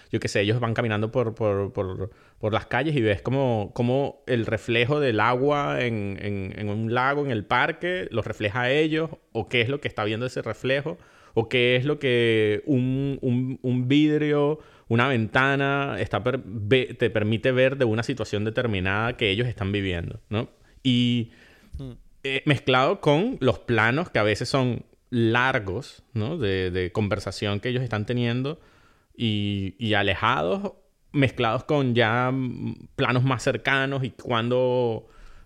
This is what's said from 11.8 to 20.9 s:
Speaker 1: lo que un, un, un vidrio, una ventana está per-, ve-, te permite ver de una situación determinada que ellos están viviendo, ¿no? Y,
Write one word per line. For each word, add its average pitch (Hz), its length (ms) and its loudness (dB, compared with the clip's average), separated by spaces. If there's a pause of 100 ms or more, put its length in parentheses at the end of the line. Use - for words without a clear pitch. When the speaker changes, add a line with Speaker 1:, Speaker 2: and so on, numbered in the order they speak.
Speaker 1:
lo 147 140 -2
que 113 640 2
un, 135 560 0
un, 127 400 -2
un 127 260 0
vidrio, 147 720 2 (280)
una 120 200 2
ventana 139 920 2
está 101 240 -2
per-, 123 200 0
ve-, 117 540 0
te 117 140 2
permite 110 400 2
ver 131 260 4
de 135 80 2
una 113 160 2
situación 110 440 -4
determinada 110 720 -2
que 110 140 2
ellos 110 180 0
están 101 260 -4
viviendo, 95 560 -4
¿no? 110 180 -2 (340)
Y, 120 500 2 (460)